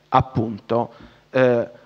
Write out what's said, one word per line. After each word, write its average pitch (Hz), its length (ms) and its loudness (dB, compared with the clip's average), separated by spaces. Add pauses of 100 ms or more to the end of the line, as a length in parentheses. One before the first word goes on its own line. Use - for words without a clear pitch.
appunto, 117 840 -2 (380)
eh, 123 400 2 (160)